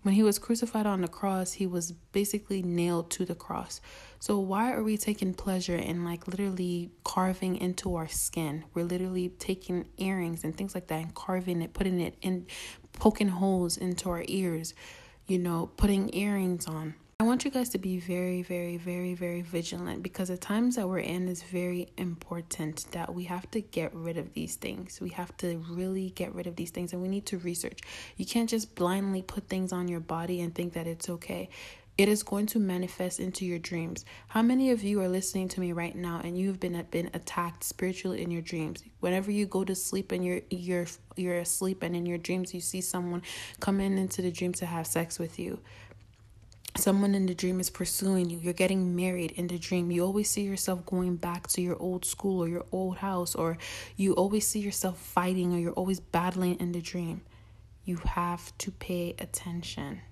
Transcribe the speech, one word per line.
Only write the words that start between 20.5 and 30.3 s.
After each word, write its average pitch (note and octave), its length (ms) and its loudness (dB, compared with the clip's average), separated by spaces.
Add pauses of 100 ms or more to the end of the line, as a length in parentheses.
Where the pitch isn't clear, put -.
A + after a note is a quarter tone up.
that G3+ 100 0
we're F#3 120 0
in F3+ 280 -2
is F3 160 -4
very F3+ 540 -2
important E3+ 960 -4
that E3+ 220 -6
we F3 120 -4
have F3+ 260 -6
to A3+ 80 0
get F3 340 -2
rid E3 240 -4
of E3 160 -6
these D#3+ 220 -4
things. - 460 -8
We F3+ 80 -4
have F3+ 300 -8
to E3+ 300 -2
really F#3 420 -2
get F3+ 220 -4
rid F3+ 140 -6
of F3 80 -8
these E3+ 160 -4
things, F3+ 220 -4
and F3+ 80 -4
we F#3 80 0
need G3 160 -2
to G3 120 -4
research. F3 440 -4 (340)
You F#3+ 100 -4
can't A3+ 240 2
just A3+ 240 0
blindly F#3+ 480 2
put - 280 -8
things F#3 240 0
on F3+ 160 0
your E3+ 100 -2
body E3+ 400 -2